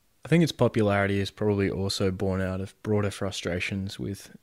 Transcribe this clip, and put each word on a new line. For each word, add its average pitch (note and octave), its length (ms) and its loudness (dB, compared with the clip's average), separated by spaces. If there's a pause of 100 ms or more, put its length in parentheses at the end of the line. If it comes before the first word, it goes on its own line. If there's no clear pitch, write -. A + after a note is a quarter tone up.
(260)
I - 40 -14
think E3+ 120 6
its D#3 120 2
popularity G2+ 680 4
is G2 120 -2
probably G2+ 380 0
also G2 400 -2
born F#2+ 300 -2
out F#2 220 -2
of - 200 -12
broader G#2 300 0
frustrations F#2+ 880 -4
with - 440 -8